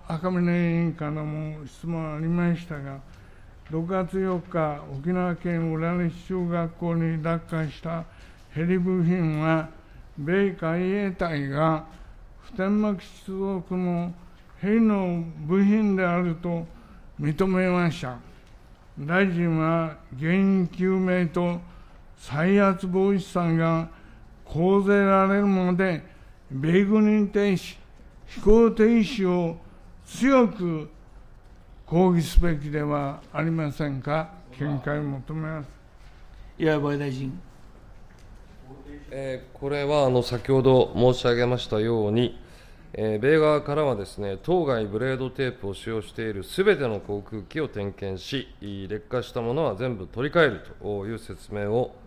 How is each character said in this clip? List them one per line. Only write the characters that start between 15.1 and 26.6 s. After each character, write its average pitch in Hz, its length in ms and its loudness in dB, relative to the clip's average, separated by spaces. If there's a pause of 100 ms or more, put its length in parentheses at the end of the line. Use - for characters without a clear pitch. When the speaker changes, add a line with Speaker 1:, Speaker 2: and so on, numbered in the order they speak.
Speaker 1:
部 190 160 4
品 208 340 4
で 185 80 2
あ 175 160 2
る 175 160 0
と 170 300 -6 (540)
認 151 260 0
め 185 220 2
ま 180 220 2
し - 100 -6
た。 127 160 -8 (840)
大 170 280 0
臣 170 320 0
は 160 380 0 (220)
原 160 160 0
因 196 320 4
究 185 320 0
明 180 300 2
と 175 320 -2 (560)
再 175 420 2
発 196 280 4
防 190 260 2
止 190 80 0
策 170 380 0
が 165 300 0 (560)
講 185 380 2
ぜ 202 220 4
ら 196 220 6
れ 196 140 2
る 202 60 2
ま 185 280 2
で、 175 280 0 (480)
米 160 340 2